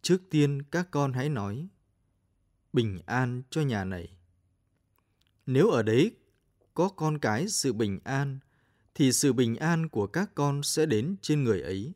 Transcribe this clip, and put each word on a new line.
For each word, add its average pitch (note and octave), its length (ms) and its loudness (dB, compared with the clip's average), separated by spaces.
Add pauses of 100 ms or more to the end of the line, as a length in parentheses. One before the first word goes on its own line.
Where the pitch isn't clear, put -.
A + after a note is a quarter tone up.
trước F#3 280 2
tiên C#3+ 320 2
các F3 280 -4
con C#3+ 220 0
hãy B2+ 160 -2
nói, A#2+ 400 -4 (1040)
"Bình A2 340 0
an B2 440 -2
cho D#3+ 100 -4
nhà A#2 240 -2
này." F2+ 320 -8 (1300)
Nếu C#3+ 240 4
ở B2+ 120 4
đấy B2 340 4 (580)
có F3 140 0
con D#3 300 -4
cái B2+ 300 -2
sự C3+ 240 -2
bình G2+ 320 -2
an, C3+ 340 -4 (560)
thì C3 180 4
sự C#3 200 2
bình A#2 240 2
an D#3+ 320 0
của G#2 180 -2
các F#3+ 280 -4
con C#3+ 280 -2
sẽ D#3 240 0
đến C#3+ 360 0
trên D3 220 2
người G#2 180 2
ấy. G2 340 -8